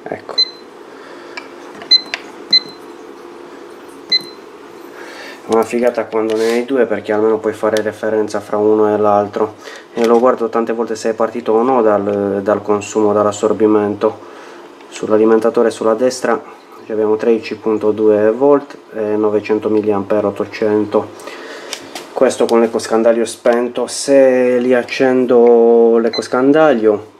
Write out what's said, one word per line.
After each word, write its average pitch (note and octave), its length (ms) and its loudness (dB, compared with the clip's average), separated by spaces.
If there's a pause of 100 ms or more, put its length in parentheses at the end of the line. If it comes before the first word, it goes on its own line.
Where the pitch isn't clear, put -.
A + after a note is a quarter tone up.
ecco, - 300 -12 (4000)
una A2 160 2
figata A#2+ 420 -2
quando A2 280 -2
ne A2+ 100 0
hai A#2 200 0
due B2+ 220 2
perché G#2+ 260 -4
almeno A2 240 2
puoi G#2+ 160 -2
fare G#2+ 300 -2
referenza G#2+ 580 -2
fra G#2 160 -6
uno G#2+ 380 2
e - 20 0
l'altro, G#2 600 0 (360)
e A#2 140 0
lo A#2 120 6
guardo A#2 300 2
tante A#2 240 -2
volte A2+ 240 -4
se A2+ 140 -4
è - 20 -2
partito A2+ 400 -2
o A2+ 100 4
no B2+ 200 2
dal, G2+ 600 0
dal G#2 200 0
consumo, G#2 500 0
dall'assorbimento. G#2 1160 0 (600)
Sull'alimentatore A2 800 2
sulla A2 240 0
destra A#2+ 440 0 (500)
abbiamo G#2+ 260 0
tredici A2+ 420 0
punto G#2+ 360 -2
due G#2+ 400 2
volt C#3+ 440 2 (160)
e G#2+ 220 -4
novecento G#2+ 540 0
milliampere G#2 580 0
ottocento. G#2 840 -2 (1000)
Questo B2 320 0
con A#2 160 2
l'ecoscandaglio A2+ 640 2
spento. A#2+ 600 -2
Se B2+ 720 2
li B2+ 160 2
accendo A#2+ 1200 4
l'ecoscandaglio A#2+ 1080 2 (140)